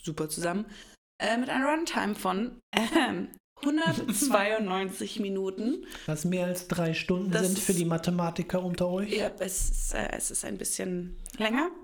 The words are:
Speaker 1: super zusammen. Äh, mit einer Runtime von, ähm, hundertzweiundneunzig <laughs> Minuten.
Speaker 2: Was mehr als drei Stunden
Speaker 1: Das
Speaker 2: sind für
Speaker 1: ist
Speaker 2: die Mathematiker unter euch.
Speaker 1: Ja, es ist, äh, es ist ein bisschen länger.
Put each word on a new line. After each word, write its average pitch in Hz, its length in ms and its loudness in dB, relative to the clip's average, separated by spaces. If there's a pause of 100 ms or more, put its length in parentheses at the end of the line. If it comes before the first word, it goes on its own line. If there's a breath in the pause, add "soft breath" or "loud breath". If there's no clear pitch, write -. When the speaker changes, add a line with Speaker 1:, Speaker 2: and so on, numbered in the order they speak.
Speaker 1:
super 156 280 -4
zusammen. 175 360 -2 (580 loud breath)
Äh, 220 140 2
mit 247 120 0
einer 262 200 2
Runtime 240 460 0
von, 190 440 -2 (160)
ähm, 220 520 4 (360)
hundertzweiundneunzig 214 1600 2
<laughs> - 0 -
Minuten. 196 680 -2 (220 loud breath)
Speaker 2:
Was 156 180 -2
mehr 180 220 2
als 180 200 -4
drei 165 280 0
Stunden 185 340 0
Speaker 1:
Das 196 160 4
Speaker 2:
sind 185 140 2
für - 140 2
Speaker 1:
ist 170 60 4
Speaker 2:
die 170 60 2
Mathematiker 170 760 0
unter 180 240 0
euch. 202 280 0
Speaker 1:
Ja, 208 220 2
es 185 320 0
ist, - 240 0
äh, - 200 -2
es - 180 -4
ist - 140 -2
ein - 120 -6
bisschen 180 640 -4 (160)
länger. 240 320 2 (140)